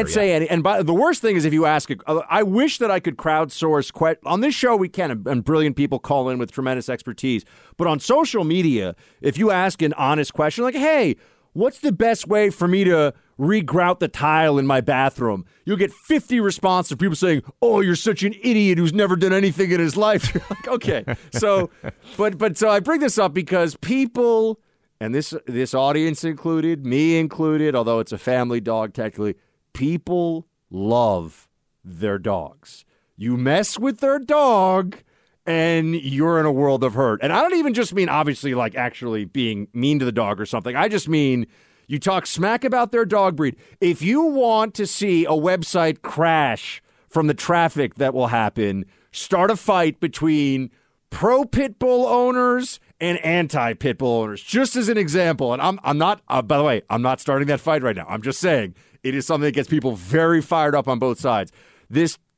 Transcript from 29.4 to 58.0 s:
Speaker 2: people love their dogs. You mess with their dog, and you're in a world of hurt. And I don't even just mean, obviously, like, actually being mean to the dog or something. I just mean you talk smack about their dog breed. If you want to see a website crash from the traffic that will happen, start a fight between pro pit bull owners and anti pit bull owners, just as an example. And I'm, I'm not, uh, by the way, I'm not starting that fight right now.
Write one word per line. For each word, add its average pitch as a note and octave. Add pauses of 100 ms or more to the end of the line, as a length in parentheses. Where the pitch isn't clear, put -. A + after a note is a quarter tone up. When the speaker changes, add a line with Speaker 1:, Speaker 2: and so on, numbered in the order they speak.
Speaker 2:
people E3+ (240)
love G2 (360)
their F#2+
dogs. F2+ (320)
You A#2+
mess D3
with A#3
their C#4
dog, G#3 (500)
and E3
you're D3+
in D#3
a D3+
world C3+
of A#2
hurt. A#2
And C#3+
I G3
don't F4+
even D4
just A3+
mean, F#3
obviously, C#3+
like, A#2+
actually A#2
being G#2+
mean C#3
to C3+
the B2
dog G#2
or G#2
something. A#2+
I F3
just G#3
mean C3+ (420)
you C#3+
talk F#3+
smack G#3+
about A#3+
their A#3
dog F#3+
breed. C#3+ (240)
If F3
you A#3+
want A#3
to G3+
see F3
a -
website E3
crash D3+ (280)
from D#3+
the D3
traffic E3
that C3
will B2
happen, G#2 (260)
start F#3+
a A3
fight F3
between C#3+ (400)
pro B3+
pit C4
bull B3+
owners B3 (220)
and F3
anti D#3+
pit A#2+
bull A#2
owners, G#2
just B3
as A3+
an A3+
example. D#3+
And B2+
I'm, F#3+
I'm D3
not, F#3
uh, B2+
by B2
the C#3+
way, B2
I'm A2+
not B2+
starting C#3
that C#3+
fight D#3
right A2+
now. E2